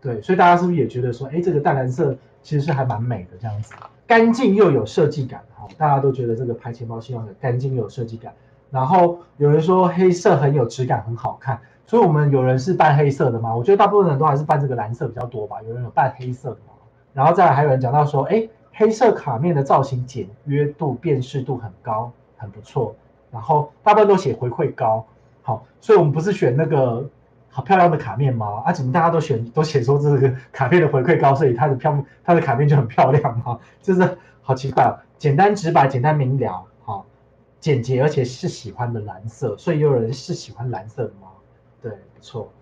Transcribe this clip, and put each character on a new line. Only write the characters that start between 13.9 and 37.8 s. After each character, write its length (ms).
分 100
人 80
都 80
还 100
是 60
扮 180
这 60
个 80
蓝 180
色 140
比 80
较 120
多 200
吧， 160
有 100
人 120
有 60
扮 260
黑 160
色 180
的 60
嘛。 80
然 120
后 80
再 140
来 80
还 80
有 80
人 100
讲 120
到 120
说， 200
哎， 240
黑 180
色 220
卡 260
面 160
的 80
造 220
型 200
简 220
约 200
度、 280
辨 280
识 200
度 140
很 140
高， 300
很 140
不 100
错。 360
然 100
后 300
大 100
部 60
分 80
都 80
写 180
回 160
馈 240
高， 320
好， 220
所 140
以 40
我 40
们 100
不 80
是 120
选 240
那 100
个 420
好 120
漂 140
亮 140
的 80
卡 180
面 180
吗？ 300
啊， 80
怎 100
么 80
大 100
家 100
都 100
选， 300
都 120
写 200
说 160
这 180
个 180
卡 180
片 120
的 80
回 140
馈 180
高， 140
所 120
以 60
它 140
的 80
票-， 280
它 80
的 80
卡 140
面 120
就 80
很 140
漂 220
亮 300
吗？ 180
就 120
是 220
好 140
奇 160
怪 140
哦。 120
简 180
单 180
直 160
白、 160
简 140
单 160
明 220
了， 260
好， 220
简 220